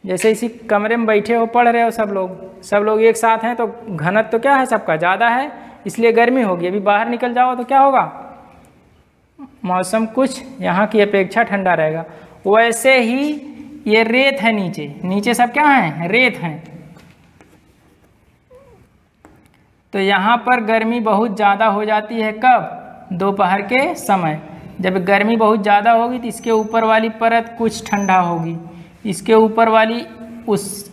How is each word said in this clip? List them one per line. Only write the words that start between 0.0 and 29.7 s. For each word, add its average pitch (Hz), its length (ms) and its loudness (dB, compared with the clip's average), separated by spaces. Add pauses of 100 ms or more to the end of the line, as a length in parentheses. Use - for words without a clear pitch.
जैसे 185 280 0
इसी 233 160 -2 (200)
कमरे 214 300 0
में 233 80 -2
बैठे 214 300 2
हो, 226 120 2
पढ़ 240 200 2
रहे 233 140 2
हो 226 100 2
सब 220 180 -4
लोग, 190 540 -8
सब 202 160 -2
लोग 220 220 0
एक 226 160 4
साथ 226 260 0
हैं 240 120 -4
तो 240 120 -4 (220)
घनत्व 190 400 -2
तो 226 100 -2
क्या 277 160 2
है 262 100 2
सबका, 214 320 -2
ज़्यादा 190 320 2
है, 269 220 -2 (360)
इसलिए 226 260 2
गर्मी 240 280 4
होगी। 180 260 -2
अभी 196 140 -2
बाहर 208 280 2
निकल 240 240 -4
जाओ 254 220 2
तो 247 80 -8
क्या 269 160 2
होगा, 269 240 4 (1600)
मौसम 185 420 -2
कुछ 262 340 -2 (200)
यहाँ 185 260 0
की 208 140 2
अपेक्षा 202 420 2
ठंडा 196 300 0
रहेगा। 160 320 -2 (420)
वैसे 233 520 4
ही 262 320 -2 (560)
ये 220 160 4
रेत 262 380 0
है 226 120 2
नीचे, 175 500 -6
नीचे 202 300 -2
सब 240 200 0
क्या 294 120 2
हैं, 170 440 2
रेत 247 280 0
हैं। 160 340 -10 (3250)
तो 202 60 -4
यहाँ 196 400 2
पर 247 240 0
गर्मी 226 380 0
बहुत 208 340 0
ज़्यादा 202 320 2
हो 208 180 0
जाती 214 300 -2
है 214 200 -2
कब, - 760 0
दोपहर 196 500 0
के 262 340 0
समय। 165 440 -2 (400)
जब 185 240 -2
गर्मी 202 320 2
बहुत 220 240 4
ज़्यादा 208 320 4
होगी 240 260 0
तो 240 80 -8
इसके 226 240 -6
ऊपर 220 320 0
वाली 220 320 2
परत 233 420 -2
कुछ 226 280 -4
ठंडा 190 340 0
होगी, 170 360 -4 (500)
इसके 214 280 -2
ऊपर 220 360 4
वाली 220 320 2 (460)